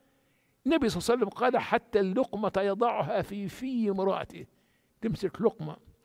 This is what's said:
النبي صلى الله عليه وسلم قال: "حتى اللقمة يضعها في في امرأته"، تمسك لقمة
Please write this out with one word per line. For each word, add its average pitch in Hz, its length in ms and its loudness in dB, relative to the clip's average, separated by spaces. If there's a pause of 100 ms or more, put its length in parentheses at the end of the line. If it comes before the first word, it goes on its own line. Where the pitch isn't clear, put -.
(680)
النبي 277 220 4
صلى 175 120 -2
الله - 100 0
عليه 240 80 4
وسلم 214 100 2
قال: 254 300 2
"حتى - 420 0
اللقمة 202 560 0
يضعها 202 640 0
في 202 260 -8
في 240 420 -2
امرأته"، 190 560 -2 (540)
تمسك 190 400 -4
لقمة 117 360 -2 (280)